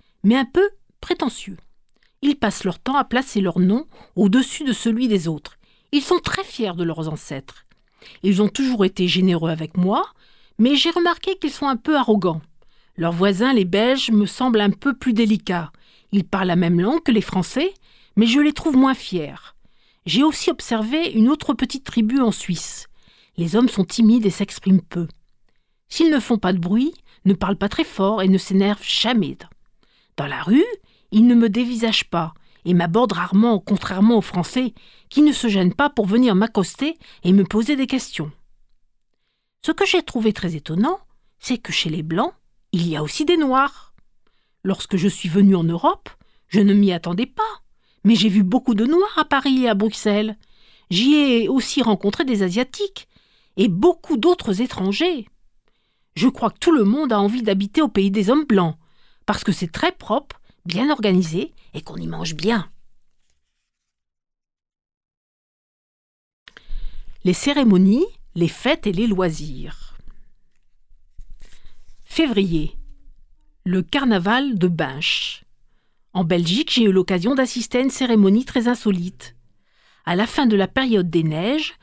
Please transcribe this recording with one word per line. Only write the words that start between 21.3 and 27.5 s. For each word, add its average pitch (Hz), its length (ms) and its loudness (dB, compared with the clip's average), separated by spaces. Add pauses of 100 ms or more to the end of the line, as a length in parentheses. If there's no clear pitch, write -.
petite 262 320 -6
tribu 240 380 0
en 220 100 2
Suisse. - 560 -8 (480)
Les 170 180 -4
hommes 240 140 4
sont 190 160 0
timides 226 400 4
et 196 60 2
s'expriment 190 500 0
peu. 170 280 -8 (840)
S'ils 330 200 2
ne 277 100 2
font 226 180 0
pas 190 160 0
de 185 40 0
bruit, 220 360 0 (320)
ne 190 80 4
parlent 196 240 -4